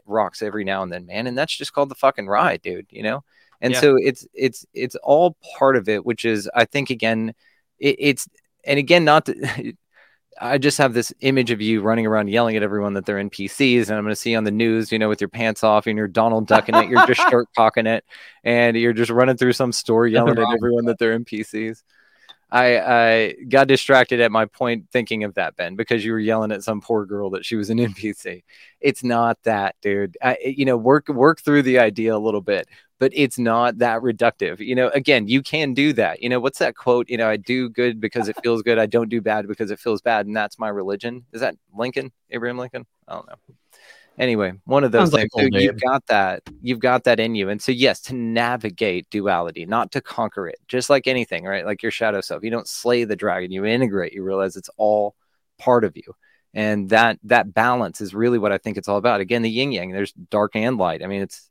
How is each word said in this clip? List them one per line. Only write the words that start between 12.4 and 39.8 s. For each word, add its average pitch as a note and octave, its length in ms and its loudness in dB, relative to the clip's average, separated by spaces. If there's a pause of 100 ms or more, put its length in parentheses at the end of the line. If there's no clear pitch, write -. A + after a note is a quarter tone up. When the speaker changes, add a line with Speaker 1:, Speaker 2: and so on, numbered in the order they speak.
Speaker 1:
at G#2 60 0
everyone G#2 320 -2
that G2 120 -6
they're G#2 120 -2
N G2+ 100 -4
P G2 200 -8
Cs, B2 400 2
and G#2+ 100 -2
I'm G#2 60 -4
gonna G#2+ 100 -4
see A#2 180 -4
you A2+ 40 0
on A2 80 0
the G#2 80 -2
news, A2+ 400 0
you A2+ 80 0
know, G#2+ 80 2
with G#2+ 120 -2
your G2+ 80 -4
pants A2+ 360 -2
off G#2+ 240 4
and G#2+ 100 -2
you're G#2+ 80 -2
Donald A2+ 400 2
Ducking A2 300 2
it, F4 120 4
you're F4+ 180 6
just B3+ 140 2
Speaker 2:
<laughs> F4 100 2
Speaker 1:
shirt A#2+ 260 2
cocking A2 320 4
it, A2+ 160 -2 (400)
and A#2+ 320 4
you're A#2 160 2
just A2+ 180 0
running B2+ 260 4
through B2 180 2
some B2 180 0
store A#2 340 2
Speaker 3:
Nothing A2 80 2
Speaker 1:
yelling A#2 240 4
at - 0 -
Speaker 3:
wrong A2+ 140 0
with A#2 80 0
Speaker 1:
everyone A#2+ 240 0
Speaker 3:
that. A#2 80 0
Speaker 1:
that G2+ 120 -6
they're A2+ 80 2
N A#2 120 -4
P A2 180 -8
Cs. A2 400 -8 (680)
I, B2 300 4
I A2+ 540 2 (140)
got C3+ 200 6
distracted B2+ 520 4
at A#2 120 4
my A2 140 2
point A#2 440 -4
thinking A2+ 340 -2
of G2+ 100 -8
that, F#2 220 -4
Ben, F2+ 200 -8
because A2+ 280 0
you A2+ 80 -4
were A2+ 60 -4
yelling A2 320 0
at G2+ 120 -6
some G#2+ 180 -6
poor G#2+ 240 -2
girl G2+ 260 -8
that F#2 140 -8
she A#2 120 -6
was G#2 120 -4
an A2+ 120 -2
<laughs> - 0 -
N A#2 120 -2
P G#2 200 -8
C. F2+ 320 -14 (360)
It's C#3+ 240 -2
not A#2 380 0
that, G2+ 400 -2
dude. G2+ 400 -4
I, B2+ 220 0
you C3+ 200 -4
know, C3 120 2
work, B2+ 320 2
work C#3+ 320 4
through D3 220 4
the B2+ 160 2
idea A2 380 0
a - 20 -2
little G#2 220 -2
bit, F#2+ 260 -4 (320)
but C3 160 0
it's C#3+ 240 0
not A#2 400 0
that A#2 240 0
reductive. G#2+ 600 -2
You A#2 140 -6
know, B2+ 120 2
again, C3 400 2
you C3 140 2
can D3 320 -4
do C#3+ 180 2
that. G2+ 300 -2
You A#2+ 80 -4
know, B2+ 100 0
what's C3 200 -4
that C3 140 -2
quote? B2 360 0
You A#2+ 80 -2
know, A2+ 100 2
"I G#2+ 80 2
do B2 320 -4
good A#2 320 -2
because A2 280 -4
it G#2+ 140 -8
feels A#2 200 0
good. A#2 160 2
I A2 80 2
don't A2+ 240 0
do A#2 100 -2
bad G#2+ 260 -2
because G#2 240 -8
it G#2 80 -8
feels A2 220 -4